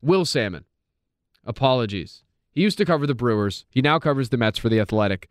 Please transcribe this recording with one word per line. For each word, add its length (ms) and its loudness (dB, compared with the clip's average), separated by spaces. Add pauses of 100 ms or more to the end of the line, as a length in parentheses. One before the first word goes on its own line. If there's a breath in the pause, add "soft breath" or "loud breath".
Will 200 4
Salmon. 420 -4 (800)
Apologies. 800 -2 (280)
He 100 -2
used 160 0
to 80 0
cover 220 0
the 80 0
Brewers. 560 -2
He 100 0
now 160 4
covers 320 -2
the 80 -2
Mets 220 0
for 100 0
The 100 4
Athletic. 520 -2